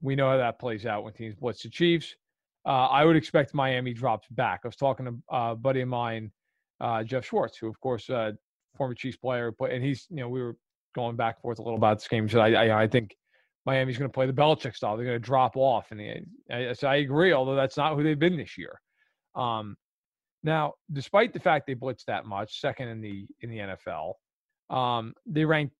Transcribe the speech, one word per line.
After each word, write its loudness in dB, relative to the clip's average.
We -2
know 2
how 4
that 0
plays -6
out -4
when -14
teams -12
blitz -6
the -14
Chiefs. 2
Uh, 4
I 6
would 8
expect 2
Miami -2
drops -2
back. -2
I -8
was -12
talking -2
to, -8
uh, 0
a -6
buddy 0
of -4
mine, -4
uh, -2
Jeff -4
Schwartz, -2
who, -8
of -10
course, -4
uh, -2
former -4
Chiefs -8
player, -4
but, -4
and -4
he's, -4
you -10
know, -6
we -4
were -8
going -4
back 0
and -20
forth -6
a -12
little -4
about 6
this -16
game. 0
He -2
said, 6
"I, 6
I, 4
I 6
think 0
Miami's 0
gonna -2
play 0
the 0
Belichick 2
style. -2
They're -4
gonna -2
drop 2
off." 2
And -10
I, -4
I, -4
so -4
I 4
agree, 4
although 2
that's 0
not 0
who 2
they've 2
been 4
this -10
year. -16
Um, -4
now, 0
despite 2
the -10
fact 2
they -4
blitz -6
that -6
much, -8
second -4
in -10
the, -10
in -12
the -10
N -8
F -12
L, -8
um, -2
they 0
rank 2